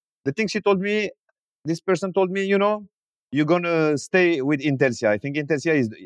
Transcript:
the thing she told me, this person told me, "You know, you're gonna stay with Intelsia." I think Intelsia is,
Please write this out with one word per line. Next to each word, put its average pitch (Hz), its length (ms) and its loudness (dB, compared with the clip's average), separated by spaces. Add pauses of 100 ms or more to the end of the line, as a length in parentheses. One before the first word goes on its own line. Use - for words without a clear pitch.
(240)
the - 80 -2
thing 220 160 -4
she 214 120 -4
told 196 200 2
me, 208 300 -2 (540)
this 165 160 -4
person 185 320 -2
told 185 180 2
me, 196 140 -4
"You 196 140 2
know, 208 300 0 (420)
you're 147 160 0
gonna 160 520 2
stay 170 440 2
with 143 180 0
Intelsia." 131 480 2
I 104 100 2
think 139 180 -8
Intelsia 151 380 -2
is, 123 160 0 (160)